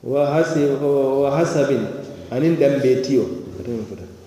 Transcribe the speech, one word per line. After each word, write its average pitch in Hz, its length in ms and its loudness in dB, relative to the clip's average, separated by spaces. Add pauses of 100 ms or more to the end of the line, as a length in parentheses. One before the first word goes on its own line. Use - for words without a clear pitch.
Wa 139 280 0
hasi-, 151 400 2 (120)
wa, 139 380 2
wa 139 160 2
hasabin, 139 480 2 (460)
anin 156 280 2
dambe 131 440 4
tiyo. 127 200 2 (380)
Ate - 100 -10
min 113 140 -6
fota. 92 180 -14 (240)